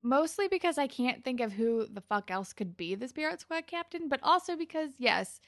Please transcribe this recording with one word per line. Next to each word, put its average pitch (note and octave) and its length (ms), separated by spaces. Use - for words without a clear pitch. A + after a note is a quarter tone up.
Mostly D#4 460
because F4+ 300
I C#4 100
can't B3 340
think B3+ 180
of A3+ 120
who A3+ 340
the G3+ 140
fuck G3+ 300
else F#3+ 220
could F3+ 240
be F3 180
the A3 120
Spirit D#4 340
Squad D#4+ 280
captain, E4+ 400
but C4+ 140
also F4 340
because, D#4 420
yes, G3 500